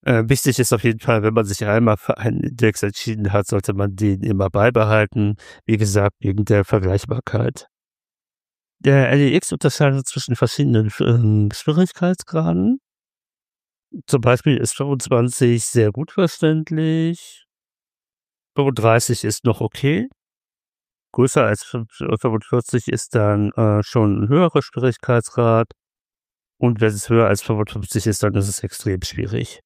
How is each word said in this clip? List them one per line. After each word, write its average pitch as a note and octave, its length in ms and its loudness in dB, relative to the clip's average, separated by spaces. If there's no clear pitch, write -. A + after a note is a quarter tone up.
Äh, A2+ 240 0
wichtig C3 320 0
ist B2+ 140 0
auf A2+ 100 -2
jeden A2 180 0
Fall, A2+ 220 0
wenn A2 120 0
man A2 100 2
sich G2+ 200 -6
einmal G#2+ 320 2
für - 220 -4
einen G#2+ 220 -4
Index A#2 420 -2
entschieden G#2 500 -4
hat, G2+ 140 0
sollte G2+ 280 -2
man G2 200 -2
den G2 280 0
immer G2 280 -2
beibehalten. G#2+ 840 2
Wie A2 100 2
gesagt, G2+ 420 0
wegen G#2 260 0
der G2+ 200 2
Vergleichbarkeit. A2 1000 -2
Der C#3 280 4
L C#3+ 100 4
E C#3+ 160 4
X - 160 -2
unterscheidet C#3 540 0
zwischen - 300 -4
verschiedenen, A#2 540 2
ähm, G#2+ 520 4
Schwierigkeitsgraden. F3 1300 0
Zum C3+ 160 0
Beispiel B2+ 340 2
ist A#2 180 -2
fünfundzwanzig B2 920 0
sehr G#2+ 260 2
gut C3+ 200 -8
verständlich. D#3+ 1300 -2
Fünfunddreißig A#2 680 2
ist G#2 200 -4
noch A2+ 160 0
okay. D#3 480 -2
Größer C3 320 2
als G#2+ 180 0
fünf-, - 380 -10
äh, A2 180 -2
fünfundvierzig A#2 680 -2
ist - 260 -6
dann, G#2 380 2
äh, G#2+ 300 2
schon G#2 400 0
ein G#2 60 0
höherer D#3+ 340 2
Schwierigkeitsgrad. A#2 1040 0
Und A#2+ 220 0
wenn A2 140 2
es - 160 -8
höher A2+ 160 4
als G2+ 160 0
fünfundfünfzig G#2+ 640 -4
ist, G#2+ 160 -2
dann G#2 120 0
ist G2+ 140 0
es - 140 -8
extrem F#2+ 400 -6
schwierig. A2 640 -8